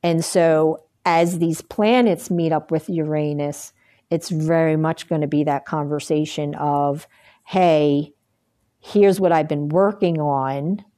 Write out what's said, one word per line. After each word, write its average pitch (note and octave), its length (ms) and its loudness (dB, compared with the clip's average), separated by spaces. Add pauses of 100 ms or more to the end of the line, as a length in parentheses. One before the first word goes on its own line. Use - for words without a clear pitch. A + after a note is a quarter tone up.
And E3 240 0
so D#3+ 580 2 (220)
as E3+ 340 2
these E3 220 -2
planets G#3+ 680 0
meet E3+ 220 0
up D#3+ 180 -4
with D#3+ 200 -4
Uranus, D3+ 800 -4 (380)
it's E3+ 180 -4
very D#3+ 480 0
much D#3 320 -4
gonna D3+ 200 -2
be D3 180 0
that C#3+ 200 -2
conversation D3+ 920 -4
of, C#3+ 520 -2 (380)
"Hey, D#3 680 2 (720)
here's G3+ 400 2
what F3+ 100 2
I've D#3 160 2
been D3 220 -4
working F#3 500 0
on." C#3 640 -2 (140)